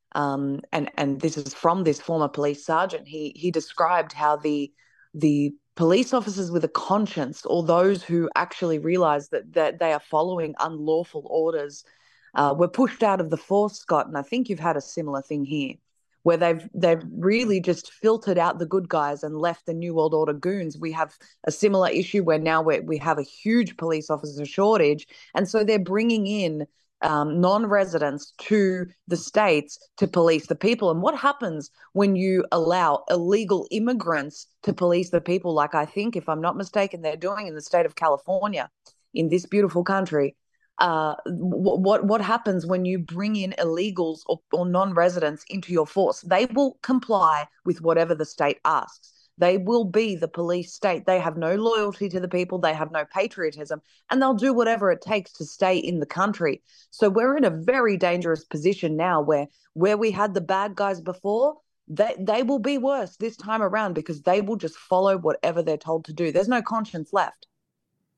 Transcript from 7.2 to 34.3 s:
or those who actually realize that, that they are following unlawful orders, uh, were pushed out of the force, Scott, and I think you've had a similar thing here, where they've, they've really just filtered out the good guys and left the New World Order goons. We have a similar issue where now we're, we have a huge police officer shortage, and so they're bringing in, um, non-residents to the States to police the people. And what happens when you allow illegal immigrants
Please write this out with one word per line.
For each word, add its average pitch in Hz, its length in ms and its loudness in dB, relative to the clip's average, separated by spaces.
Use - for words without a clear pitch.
or 170 180 2
those 180 400 4
who 170 320 0
actually 165 420 -2
realize 151 520 0
that, 151 240 -6
that 170 260 0
they 160 140 2
are 147 80 -2
following 165 580 -2
unlawful 156 720 -4
orders, 160 540 -2
uh, 143 240 2
were 175 100 4
pushed 226 360 0
out 196 180 2
of 160 80 -6
the 156 80 -2
force, 208 400 0
Scott, 151 300 -2
and 156 100 -8
I 143 40 -4
think 247 280 -4
you've 180 100 -6
had 160 180 0
a 139 40 -4
similar 143 400 -6
thing 147 220 -6
here, 139 300 -4
where 170 140 4
they've, 165 360 0
they've 165 280 2
really 202 480 2
just 175 340 -2
filtered 220 440 0
out 170 220 2
the 170 60 -6
good 180 220 -2
guys 147 360 -2
and 156 120 -6
left 170 300 -2
the 170 80 -4
New 170 220 -6
World 156 180 2
Order 156 200 2
goons. 165 440 -4
We 160 140 -8
have 160 220 -4
a 160 60 0
similar 190 380 4
issue 185 340 0
where 160 160 2
now 160 220 2
we're, 156 220 2
we 160 160 -4
have 151 180 0
a 147 60 -2
huge 220 520 -2
police 160 340 -4
officer 147 360 -6
shortage, 170 640 2
and 175 140 0
so 220 140 0
they're 208 160 2
bringing 208 480 0
in, 165 400 -2
um, 151 400 0
non-residents 185 960 0
to 185 480 0
the 170 100 -2
States 165 640 0
to 190 100 2
police 165 400 2
the 165 80 -2
people. 214 360 2
And 165 100 0
what 277 160 0
happens 208 540 -4
when 196 220 4
you 185 360 2
allow 165 580 2
illegal 185 640 2
immigrants 185 720 -2